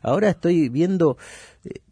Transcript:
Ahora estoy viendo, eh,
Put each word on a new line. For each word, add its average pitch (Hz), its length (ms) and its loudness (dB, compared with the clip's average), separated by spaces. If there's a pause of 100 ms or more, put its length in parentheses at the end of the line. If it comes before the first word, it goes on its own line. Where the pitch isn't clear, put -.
Ahora 196 280 0
estoy 165 400 0
viendo, 160 480 0 (480)
eh, - 140 -16 (120)